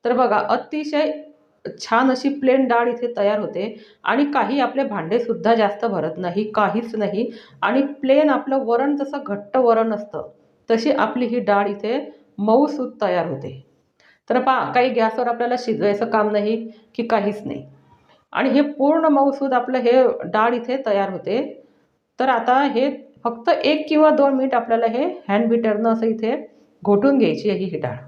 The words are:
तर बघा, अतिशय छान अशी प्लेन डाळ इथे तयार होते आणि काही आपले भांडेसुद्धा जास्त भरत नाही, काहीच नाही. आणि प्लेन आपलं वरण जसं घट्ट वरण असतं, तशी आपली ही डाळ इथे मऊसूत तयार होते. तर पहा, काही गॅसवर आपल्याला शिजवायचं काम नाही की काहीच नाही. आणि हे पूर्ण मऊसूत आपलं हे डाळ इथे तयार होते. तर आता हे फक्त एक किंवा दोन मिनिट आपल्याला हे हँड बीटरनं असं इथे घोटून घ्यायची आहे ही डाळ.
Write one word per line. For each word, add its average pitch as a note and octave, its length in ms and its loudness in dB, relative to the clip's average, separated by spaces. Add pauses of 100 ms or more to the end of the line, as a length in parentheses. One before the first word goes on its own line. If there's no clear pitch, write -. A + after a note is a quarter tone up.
तर A#3 80 0
बघा, A#3+ 240 2 (120)
अतिशय D4+ 640 -2 (680)
छान B3+ 320 2
अशी C4 180 -2
प्लेन C4+ 380 2
डाळ A#3 200 2
इथे A#3 300 -4
तयार G#3 220 0
होते G#3 360 -6 (280)
आणि C4 280 2
काही B3 280 0
आपले B3+ 240 0
भांडेसुद्धा G#3+ 720 0
जास्त G#3 300 0
भरत E3 320 -4
नाही, F#3 340 -4
काहीच A3 440 -2
नाही. G#3 340 -4 (320)
आणि A#3 200 2 (200)
प्लेन C#4+ 280 4
आपलं C4+ 360 0
वरण B3+ 300 0
जसं C#4+ 300 -6
घट्ट G3+ 320 -4
वरण A3+ 360 4
असतं, - 340 -8 (440)
तशी A3+ 200 2
आपली B3 340 0
ही A#3+ 140 -2
डाळ G3+ 280 2
इथे G#3 320 -4 (380)
मऊसूत B3+ 540 2 (100)
तयार F3+ 260 0
होते. C3+ 380 -10 (640)
तर B3 100 0
पहा, B3+ 320 0
काही B3+ 180 2
गॅसवर A3+ 380 0
आपल्याला A#3+ 320 -2
शिजवायचं G3+ 500 -2
काम G#3 220 0
नाही G#3 240 0 (400)
की A#3 120 -4
काहीच G#3 380 -2
नाही. - 200 -10 (680)
आणि C4 160 0
हे B3+ 120 4
पूर्ण D4 440 2
मऊसूत C#4 480 2
आपलं B3 240 -2
हे A#3+ 260 4 (220)
डाळ A3 280 2
इथे B3 320 -4
तयार G3 240 0
होते. F#3+ 540 -6 (560)
तर C4 100 2
आता B3 340 2
हे C4+ 260 0 (340)
फक्त A#3 260 -2
एक D4+ 400 2
किंवा D#4 200 6
दोन C#4 240 4
मिनिट C4 200 0
आपल्याला A#3 320 0
हे A#3 200 0 (240)
हँड G#3+ 180 2
बीटरनं A3+ 420 2
असं A3+ 160 0
इथे A3 300 -2 (480)
घोटून A#3 340 4
घ्यायची F3+ 320 2
आहे F#3+ 160 -2
ही E3+ 140 -6
डाळ. - 160 -6 (120)